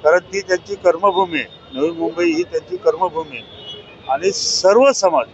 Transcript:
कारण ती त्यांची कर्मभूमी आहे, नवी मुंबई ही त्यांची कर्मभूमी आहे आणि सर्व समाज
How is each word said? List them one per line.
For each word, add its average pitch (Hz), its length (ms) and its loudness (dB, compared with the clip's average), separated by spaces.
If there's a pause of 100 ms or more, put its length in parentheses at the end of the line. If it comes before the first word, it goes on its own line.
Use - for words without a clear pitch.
कारण 165 140 4
ती 185 220 -4
त्यांची 185 340 -4
कर्मभूमी 180 640 2
आहे, 127 400 -10
नवी 156 120 0
मुंबई 165 340 -4
ही 165 180 0
त्यांची 165 340 -6
कर्मभूमी 160 600 -2
आहे - 760 -14
आणि 170 200 -2
सर्व 240 600 2
समाज 165 420 0